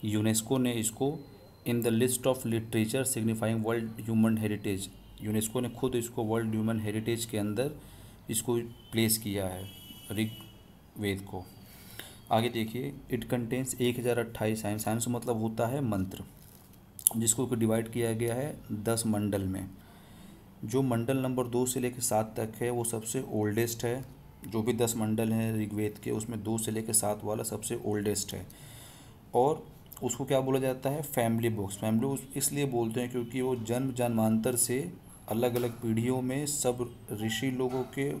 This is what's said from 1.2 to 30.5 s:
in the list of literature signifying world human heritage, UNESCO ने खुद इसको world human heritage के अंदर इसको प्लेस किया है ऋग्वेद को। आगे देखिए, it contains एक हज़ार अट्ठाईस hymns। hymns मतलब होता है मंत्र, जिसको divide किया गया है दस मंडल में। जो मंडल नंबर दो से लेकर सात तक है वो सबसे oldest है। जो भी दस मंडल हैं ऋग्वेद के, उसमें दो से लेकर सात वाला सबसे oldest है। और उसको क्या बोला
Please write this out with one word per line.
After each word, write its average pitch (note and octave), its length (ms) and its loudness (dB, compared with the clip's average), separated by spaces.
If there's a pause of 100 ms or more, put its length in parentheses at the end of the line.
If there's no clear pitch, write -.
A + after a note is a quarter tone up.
in A#2+ 80 2
the A#2 160 2
list B2+ 280 4
of B2+ 180 4
literature A2+ 680 0
signifying A2 600 2
world A2+ 440 -2
human A2+ 280 6
heritage, G#2 440 0 (400)
UNESCO G#2+ 380 0
ने B2 100 0
खुद B2 260 0
इसको A#2 280 0
world A2 260 2
human A2 300 2
heritage A2 460 -2
के - 120 -4
अंदर G#2+ 340 0 (580)
इसको A#2 320 2
प्लेस A2+ 560 0
किया G2 300 -2
है F#2 240 -6 (400)
ऋग्वेद G#2 1080 -4
को। F#2 240 -10 (880)
आगे A#2 180 4
देखिए, A#2 440 -4 (200)
it A2+ 100 -2
contains B2+ 580 -2
एक B2 180 2
हज़ार A#2+ 200 2
अट्ठाईस A2 460 -2
hymns। G#2 200 -2
hymns A2+ 220 0
मतलब A#2+ 340 0
होता A2+ 260 0
है C3+ 140 0
मंत्र, G2 420 0 (920)
जिसको A#2 380 4
divide A2 360 4
किया A#2 220 0
गया A#2 220 0
है D3 220 -4 (140)
दस A2 340 0
मंडल G#2 360 2
में। F#2+ 280 -2 (960)
जो A#2+ 160 2
मंडल B2 360 2
नंबर B2+ 300 0
दो A#2+ 180 2
से B2 140 0
लेकर B2 220 -2
सात A2 360 2
तक A2 240 -2
है A#2+ 80 0
वो A#2+ 140 0
सबसे A2+ 480 -2
oldest A2+ 540 0
है। B2+ 200 -2 (420)
जो A2 140 0
भी A2+ 120 2
दस A2+ 240 2
मंडल A2 340 2
हैं A2 260 2
ऋग्वेद G#2 460 0
के, A#2+ 80 -2
उसमें A2 320 -2
दो A2 140 0
से A2 140 -2
लेकर A2 220 -2
सात G#2 300 2
वाला G#2+ 200 -2
सबसे - 420 -4
oldest G#2 480 0
है। F#2 140 -8 (840)
और C#3 340 4 (360)
उसको C3 220 -2
क्या C3+ 140 2
बोला C3 200 2